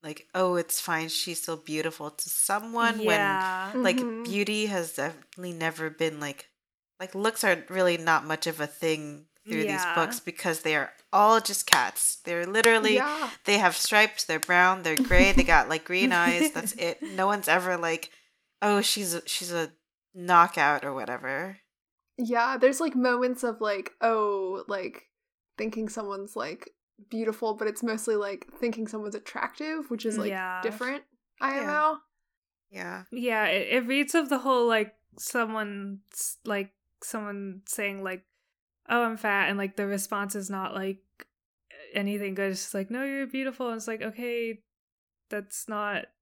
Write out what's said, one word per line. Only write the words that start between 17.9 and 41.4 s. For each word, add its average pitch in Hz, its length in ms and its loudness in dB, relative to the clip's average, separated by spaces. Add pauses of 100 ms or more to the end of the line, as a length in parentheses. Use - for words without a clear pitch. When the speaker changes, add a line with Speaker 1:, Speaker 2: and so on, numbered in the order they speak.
Speaker 1:
"Oh, 208 180 4
she's 202 340 0
a, 170 140 -8
she's 175 240 -4
a 165 200 -2 (420)
knockout," 170 680 4
or 139 100 -4
whatever. 135 640 -6 (580)
Speaker 3:
Yeah, 240 400 0
there's, 269 240 6
like, 320 140 -2
moments 254 500 2
of, 220 160 -4
like, 202 400 -2
"Oh," 202 680 0
like, - 400 -8 (500)
thinking 220 300 -6
someone's, 202 480 -8
like, 160 340 -8 (380)
beautiful, 220 460 -2
but 220 120 -4
it's 214 160 -4
mostly, 220 320 -2
like, 202 320 -4 (140)
thinking 226 260 -4
someone's 214 280 -10
attractive, 302 760 -8
which 226 140 -6
is, 220 140 -2
like, 208 100 -2
Speaker 2:
Yeah. 185 320 -6
Speaker 3:
different, 247 420 -6 (380)
Speaker 1:
Yeah. 262 60 -2
Speaker 3:
I 269 140 -2
M 294 100 -4
O. 302 280 0 (720)
Speaker 1:
Yeah. 185 420 -10
Speaker 2:
Yeah, 233 360 0
it, 196 380 2
it - 20 -6
reads 277 280 0
of 311 140 4
the 269 120 0
whole, 254 260 4
like, 214 280 2 (240)
someone, 208 840 -4 (120)
s-, - 320 -8
like, 196 300 -4 (280)
someone 202 640 -10
saying, 196 380 -6
like, 185 220 -8 (600)
"Oh, 240 160 2
I'm 226 140 -2
fat," 202 320 2
and, 202 80 0
like, 196 200 -4
the 202 100 -2
response 202 480 -4
is 196 160 -8
not, 190 240 -6
like, 190 240 -6 (960)